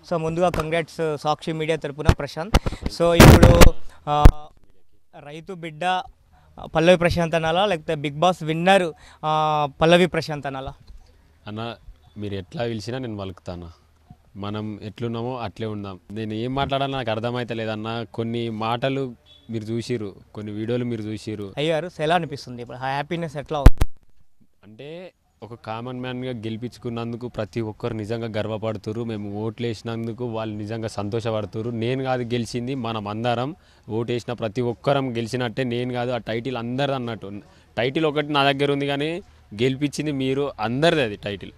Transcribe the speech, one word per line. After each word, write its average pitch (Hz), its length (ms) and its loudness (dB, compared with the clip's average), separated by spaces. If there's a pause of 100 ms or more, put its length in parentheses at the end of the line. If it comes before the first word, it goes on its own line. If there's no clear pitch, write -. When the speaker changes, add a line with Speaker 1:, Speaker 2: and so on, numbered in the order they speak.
(120)
Speaker 1:
So, 175 60 0
ముందుగా 165 320 0
కంగ్రాట్స్ 156 680 -2
సాక్షి 151 340 -2
మీడియా 160 260 -2
తరపున 147 300 -6
ప్రశాంత్. 156 480 -4 (300)
So, 170 280 2
ఇప్పుడు, 170 600 12 (360)
ఆ, 147 160 4 (920)
రైతు 156 340 -14
బిడ్డ 170 480 -4 (760)
పల్లవి 170 220 6
ప్రశాంత్ 165 380 2
అనాలా, 165 300 2
లేకపోతే 165 300 -2
Bigg 143 240 -6
Boss 175 260 2
విన్నర్, 170 480 4 (320)
ఆ, 156 420 2 (140)
పల్లవి 175 240 8
ప్రశాంత్ 151 420 -4
అనాలా? 139 260 -8 (760)
Speaker 2:
అన్న, 110 280 -8 (420)
మీరు 104 160 -6
ఎట్లా 98 300 -6
పిలిచినా 117 340 -6
నేను 117 200 -8
పలుకుతాను. 87 680 -12 (480)
మనం 104 480 -8
ఎట్లున్నామో 117 540 -6
అట్లే 113 300 -8
ఉందాం. 98 320 -8 (120)
నేను 107 220 -6
ఏం 120 220 -4
మాట్లాడాలో 135 420 -2
నాకు 113 140 -2
అర్థమైతే 120 420 -2
లేదన్న. 113 600 -4
కొన్ని 117 360 -4
మాటలు 120 680 -2 (340)
మీరు 113 140 -6
చూసిర్రు, 110 520 -4 (180)
కొన్ని 104 200 -10
వీడియోలు 117 320 -2
మీరు 117 160 -4
చూసిర్రు. 104 560 -8
Speaker 1:
అయ్యారు, 156 300 -2
so 165 140 -10
ఎలా 156 140 2
అనిపిస్తుంది 131 460 -6
ఇప్పుడు? 123 160 -12
ఆ - 20 -14
హ్యాపీనెస్ 147 580 -6
ఎట్లా 147 220 -6
ఉంది? - 280 8 (760)
Speaker 2:
అంటే, 143 500 -18 (300)
ఒక 110 100 -16
కామన్ 117 460 -10
మ్యాన్‌గా 127 320 -8
గెలిపించుకున్నందుకు 117 960 -8
ప్రతి 113 340 -6
ఒక్కరు 110 320 -6
నిజంగా 113 340 -6 (100)
గర్వపడుతుర్రు. 107 680 -4
మేము 104 420 -6
ఓట్లు 117 220 -6
వేసినందుకు 113 580 -6
వాళ్ళు 110 320 -6
నిజంగా 110 300 -6
సంతోషపడుతుర్రు. 110 840 -4
నేను 120 320 -2
కాదు 127 200 -2
గెలిచింది, 120 520 -4
మనం 113 320 -6
అందరం 117 480 -2 (340)
ఓటేసిన 120 440 -4
ప్రతి 113 280 -4
ఒక్కరం 127 560 -2
గెలిచినట్టే. 120 460 -4
నేను 123 300 -2
కాదు, 123 180 -4
ఆ 123 60 -2
టైటిల్ 117 400 -6
అందరిది 131 380 -2
అన్నట్టు. 107 460 -8 (360)
టైటిల్ 135 280 0
ఒకటి 147 260 0
నా 139 200 4
దగ్గర 139 200 0
ఉంది 139 160 0
కానీ 151 340 -4 (320)
గెలిపించింది 135 580 -2
మీరు, 135 480 -2
అందరిది 143 420 2
అది 107 140 -2
టైటిల్. 95 420 -10